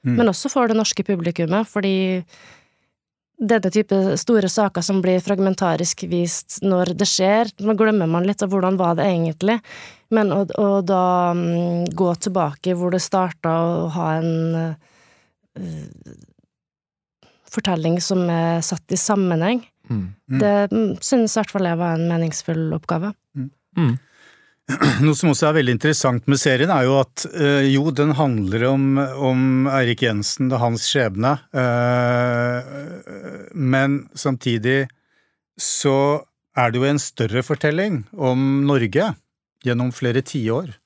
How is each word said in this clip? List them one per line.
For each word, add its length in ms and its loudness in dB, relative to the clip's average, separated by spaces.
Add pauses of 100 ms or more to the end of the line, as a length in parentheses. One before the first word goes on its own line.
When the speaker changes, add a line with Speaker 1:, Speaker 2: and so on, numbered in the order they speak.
Speaker 1:
Mm. 120 2
Speaker 2:
Men 120 4
også 200 -2
for 180 2
det 100 2
norske 280 -2
publikummet, 600 -2
fordi 560 -2 (1160)
denne 320 2
type 460 2
store 320 2
saker 320 0
som 220 0
blir 180 2
fragmentarisk 880 -2
vist 540 -4
når 340 2
det 80 0
skjer, 460 2 (100)
nå 160 0
glemmer 320 2
man 160 0
litt 160 -2
av 80 -2
hvordan 280 0
var 180 2
det 100 0
egentlig, 540 0 (500)
men 220 2
å, 160 0 (100)
å 260 2
da, 520 2
mm, 580 -2
gå 240 0
tilbake 560 -2
hvor 160 -2
det 120 -2
startet 440 -2
og 460 0
ha 260 -2
en, 580 -2 (800)
eh, 600 -14 (1300)
fortelling 500 0
som 280 0
er 320 0
satt 300 -6
i 80 0
sammenheng, 640 0 (240)
Speaker 3:
Mm. 140 -2 (280)
Speaker 1:
Mm. 120 0
Speaker 2:
det, 140 4 (160)
mm, 280 0
synes 320 2
i 80 0
hvert 140 -2
fall 100 0
jeg 160 0
var 160 0
en 140 0
meningsfull 680 -2
oppgave. 380 -4 (240)
Speaker 1:
Mm. 120 -8 (280)
Speaker 3:
Mm. 160 2 (720)
Speaker 1:
<clears throat> 380 2
Noe 100 4
som 160 2
også 160 2
er 80 2
veldig 220 2
interessant 500 0
med 140 2
serien 280 2
er 140 2
jo 160 4
at, 320 -2
eh, 400 2
jo, 200 2
den 200 2
handler 560 0
om, 320 2
om 720 0
Eirik 320 0
Jensen, 460 -2
det 80 0
er 80 0
hans 260 -2
skjebne, 400 0 (220)
eh, 2000 -2
men 420 2 (160)
samtidig 800 -2 (680)
så 380 0 (600)
er 180 2
det 80 0
jo 80 2
en 100 0
større 480 -2
fortelling 540 0 (100)
om 320 0 (240)
Norge 460 0 (500)
gjennom 320 -2
flere 260 0
tiår. 540 -4 (100)